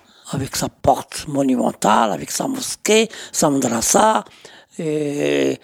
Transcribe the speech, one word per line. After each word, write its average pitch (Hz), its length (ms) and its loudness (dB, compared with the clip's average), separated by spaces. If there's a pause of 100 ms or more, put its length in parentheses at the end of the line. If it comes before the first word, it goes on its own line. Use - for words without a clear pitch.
(320)
avec 135 240 -6
sa 131 120 -4
porte - 580 0
monumentale, 131 840 2
avec 73 180 -6
sa - 160 -4
mosquée, - 640 0 (240)
sa 165 160 0
madrasa, 139 760 2 (540)
et 143 840 -2